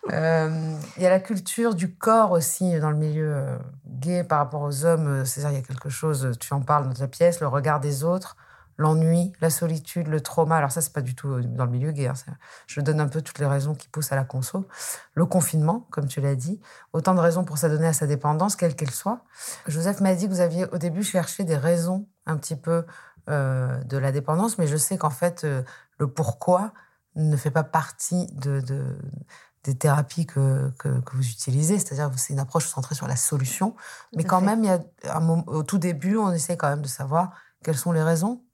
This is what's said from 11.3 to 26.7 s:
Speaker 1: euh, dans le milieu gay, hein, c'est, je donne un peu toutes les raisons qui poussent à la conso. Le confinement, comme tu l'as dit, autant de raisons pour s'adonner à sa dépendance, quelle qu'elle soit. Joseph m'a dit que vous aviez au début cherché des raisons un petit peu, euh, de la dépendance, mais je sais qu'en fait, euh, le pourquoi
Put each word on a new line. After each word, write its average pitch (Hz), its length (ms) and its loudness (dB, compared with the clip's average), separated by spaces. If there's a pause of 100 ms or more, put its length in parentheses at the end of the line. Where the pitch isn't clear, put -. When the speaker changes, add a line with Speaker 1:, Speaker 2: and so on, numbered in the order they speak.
Speaker 1:
euh, 123 120 -2
dans 120 220 -2
le 120 80 0
milieu 131 180 0
gay, 139 160 -2
hein, 139 80 -2
c'est, - 160 -12 (380)
je - 120 -6
donne 151 200 2
un 147 80 2
peu 156 120 -4
toutes - 200 -12
les 147 60 0
raisons 139 280 0
qui - 140 -14
poussent 156 240 -6
à - 20 0
la 135 80 0
conso. 131 460 -4 (460)
Le 170 120 4
confinement, 175 640 2
comme 143 160 -4
tu 135 140 -4
l'as 139 160 2
dit, 160 240 -4 (320)
autant 185 220 4
de 180 60 4
raisons 170 220 4
pour 156 160 -4
s'adonner 156 300 2
à 160 40 4
sa 151 140 0
dépendance, 151 480 2
quelle 160 220 0
qu'elle 143 160 -4
soit. 240 300 -4 (440)
Joseph 165 340 -2
m'a 190 140 6
dit 185 140 0
que 190 40 0
vous 180 80 0
aviez 175 260 2
au - 120 -4
début 175 240 -2
cherché 185 400 -2
des 165 140 0
raisons 170 500 0 (200)
un 156 100 -2
petit 151 180 -6
peu, 165 320 -2 (420)
euh, 131 540 0
de 131 160 -4
la 135 140 0
dépendance, 160 440 0
mais 160 120 2
je 147 80 0
sais 165 220 -2
qu'en 151 120 0
fait, 175 320 -2
euh, 139 220 -2 (340)
le 151 80 0
pourquoi 180 680 0 (440)